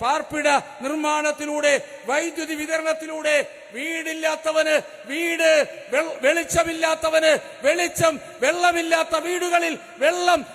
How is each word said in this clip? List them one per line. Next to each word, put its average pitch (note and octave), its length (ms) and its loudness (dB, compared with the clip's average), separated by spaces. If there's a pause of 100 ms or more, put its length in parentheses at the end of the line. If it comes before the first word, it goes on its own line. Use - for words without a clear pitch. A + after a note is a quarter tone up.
പാർപ്പിട D4 460 0 (360)
നിർമ്മാണത്തിലൂടെ, D4 880 0 (360)
വൈദ്യുതി D#4+ 520 -2
വിതരണത്തിലൂടെ, D#4 720 -2 (400)
വീടില്ലാത്തവന് D#4 1000 -2 (360)
വീട്, E4 400 2 (420)
വെൾ-, D#4 220 0 (100)
വെളിച്ചമില്ലാത്തവന് D#4+ 1080 2 (320)
വെളിച്ചം, E4 480 2 (300)
വെള്ളമില്ലാത്ത E4 720 2 (120)
വീടുകളിൽ F4 480 0 (280)
വെള്ളം F4 380 2 (140)